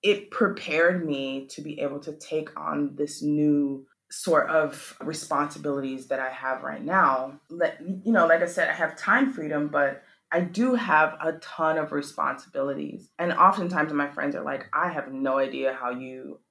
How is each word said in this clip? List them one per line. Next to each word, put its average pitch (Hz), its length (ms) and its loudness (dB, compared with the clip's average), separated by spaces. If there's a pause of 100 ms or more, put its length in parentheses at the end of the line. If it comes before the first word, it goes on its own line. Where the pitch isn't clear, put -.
it 202 280 2
prepared 175 720 2
me 135 420 -4
to 147 160 -14
be 151 180 -10
able 143 180 -4
to 147 140 -10
take 156 460 -6
on 147 360 -2
this 143 280 -4
new 147 640 2 (220)
sort 156 420 2
of 156 500 0
responsibilities 143 1080 -4
that 135 120 -2
I 131 100 -4
have 131 320 -4
right 143 220 -8
now. 143 560 2 (100)
Like, - 300 -2
you 185 320 -2
know, 175 140 8
like 165 140 8
I 175 60 4
said, 170 220 0
I - 60 -2
have 160 220 -2
time 262 360 2
freedom, 151 340 -2
but 143 380 0 (260)
I 170 100 2
do 214 340 0
have 156 460 4
a 160 200 0
ton 160 360 0
of 151 140 -2
responsibilities. 143 1200 -4 (100)
And 175 140 0
oftentimes 180 600 4
my 143 160 0
friends 143 280 -4
are - 80 -6
like, 139 280 -6
"I 170 180 0
have 135 220 -8
no 135 260 0
idea 135 420 -2
how 123 100 -4
you 131 500 -10 (100)